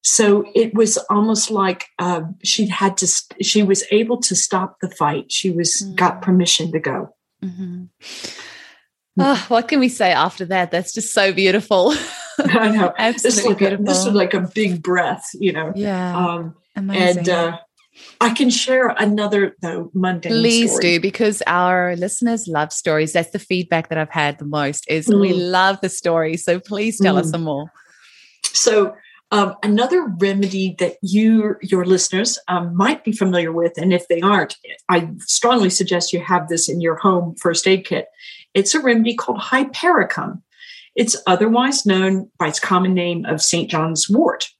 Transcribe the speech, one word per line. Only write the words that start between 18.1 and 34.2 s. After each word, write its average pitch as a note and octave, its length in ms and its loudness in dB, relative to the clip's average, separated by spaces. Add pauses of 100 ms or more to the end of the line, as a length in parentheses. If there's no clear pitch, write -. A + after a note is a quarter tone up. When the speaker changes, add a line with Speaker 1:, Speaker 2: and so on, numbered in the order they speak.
Speaker 1:
I A#3 120 4
can B3 160 2
share C4 400 2
another, G#3 720 0
though, E3+ 320 -8
mundane F#3 380 -2
Speaker 2:
Please A#3 400 2
Speaker 1:
story. - 100 -2
Speaker 2:
do, E3+ 200 2
because G3+ 440 -2
our F3+ 520 0
listeners A3 500 -4
love D3+ 240 -4
stories. D#3 420 -2
That's E3+ 180 -2
the G3+ 80 -8
feedback E3+ 500 -4
that E3 80 -4
I've D#3 120 -4
had D3 300 -2
the D3 60 -12
most D3 440 -4
is D#3 180 -2
we G3+ 260 4
Speaker 1:
Mm. F3+ 180 -2
Speaker 2:
love F#3+ 300 2
the F#3 80 -4
story. E3 480 -2
So F3 220 0
please G#3 400 -4
tell F#3+ 180 4
us E3+ 100 0
Speaker 1:
Mm. D#3+ 40 -4
Speaker 2:
some E3 120 -4
more. D3+ 280 -6 (840)
Speaker 1:
So, G#3+ 420 2 (360)
um, G3+ 320 0
another B3+ 420 2 (140)
remedy F#3+ 600 0
that F3 220 -2
you, G#3+ 600 4
your F3+ 240 0
listeners, F#3 600 0
um, F3 280 -2
might A#3 280 2
be A3 80 -2
familiar F3 400 0
with, E3+ 260 -2
and F3+ 160 2
if F3 140 0
they E3+ 140 0